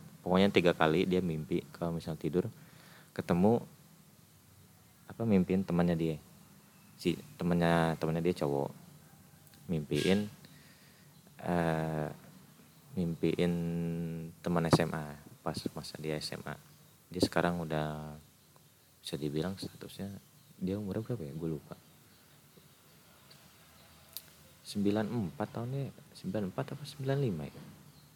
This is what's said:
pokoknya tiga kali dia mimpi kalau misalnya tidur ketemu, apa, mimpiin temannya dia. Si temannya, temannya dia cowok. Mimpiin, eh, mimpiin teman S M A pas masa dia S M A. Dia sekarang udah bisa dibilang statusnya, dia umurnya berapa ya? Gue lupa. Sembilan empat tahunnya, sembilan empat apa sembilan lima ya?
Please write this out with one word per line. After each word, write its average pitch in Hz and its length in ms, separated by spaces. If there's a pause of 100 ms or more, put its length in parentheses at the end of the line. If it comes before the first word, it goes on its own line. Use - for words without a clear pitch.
(240)
pokoknya 92 240
tiga 87 240
kali 80 320
dia 92 160
mimpi 82 400 (160)
kalau 85 160
misalnya 82 320
tidur 85 240 (640)
ketemu, 95 480 (1500)
apa, 113 160
mimpiin 95 400
temannya 87 320
dia. 80 180 (760)
Si 82 240 (160)
temannya, 85 640
temannya 80 240
dia 85 220
cowok. 69 260 (960)
Mimpiin, 82 640 (1120)
eh, 80 640 (880)
mimpiin 87 580 (840)
teman 87 320
S - 80
M 80 160
A 76 220 (260)
pas 78 140 (180)
masa 78 240
dia 78 160
S - 160
M - 160
A. 73 80 (560)
Dia 90 80
sekarang 87 400
udah 76 560 (840)
bisa - 160
dibilang 78 400
statusnya, - 560 (480)
dia 92 160
umurnya 104 240
berapa 113 240
ya? 69 80
Gue 80 240
lupa. - 160 (3000)
Sembilan 101 480
empat 107 480
tahunnya, 123 320 (240)
sembilan 95 400
empat 135 240
apa 147 80
sembilan 135 320
lima 90 320
ya? - 120 (540)